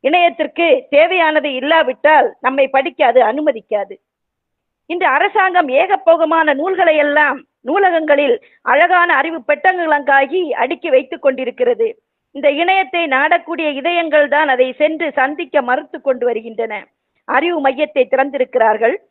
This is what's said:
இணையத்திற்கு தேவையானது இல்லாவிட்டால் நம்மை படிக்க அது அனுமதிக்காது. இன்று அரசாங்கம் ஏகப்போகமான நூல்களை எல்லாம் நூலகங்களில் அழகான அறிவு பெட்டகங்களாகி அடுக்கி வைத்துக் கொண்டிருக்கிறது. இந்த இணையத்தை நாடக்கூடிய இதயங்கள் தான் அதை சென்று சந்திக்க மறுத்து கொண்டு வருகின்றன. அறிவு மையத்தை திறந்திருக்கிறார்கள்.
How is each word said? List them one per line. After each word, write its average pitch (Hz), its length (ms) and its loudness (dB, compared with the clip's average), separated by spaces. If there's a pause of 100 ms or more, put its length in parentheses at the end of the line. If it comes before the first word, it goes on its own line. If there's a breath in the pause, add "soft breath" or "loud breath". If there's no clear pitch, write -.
இணையத்திற்கு 320 840 0
தேவையானது 311 640 0
இல்லாவிட்டால் 294 840 0
நம்மை 269 280 0
படிக்க 277 380 -2
அது 240 160 4
அனுமதிக்காது. 220 720 -4 (880)
இன்று 339 220 -2
அரசாங்கம் 359 600 2
ஏகப்போகமான 330 840 2
நூல்களை 330 440 0
எல்லாம் 294 480 0 (160)
நூலகங்களில் 302 800 0 (220 soft breath)
அழகான 349 540 2
அறிவு 311 320 -4
பெட்டகங்களாகி 294 1000 0
அடுக்கி 302 400 -4
வைத்துக் 262 320 -2
கொண்டிருக்கிறது. 247 800 -2 (320)
இந்த 285 200 0
இணையத்தை 339 560 -2
நாடக்கூடிய 311 600 -2
இதயங்கள் 294 600 0
தான் 294 200 0
அதை 254 260 0
சென்று 311 380 -2
சந்திக்க 285 500 -2
மறுத்து 262 400 -6
கொண்டு 247 240 -4
வருகின்றன. 226 600 -6 (400)
அறிவு 311 360 -2
மையத்தை 269 460 0
திறந்திருக்கிறார்கள். 254 880 0 (160)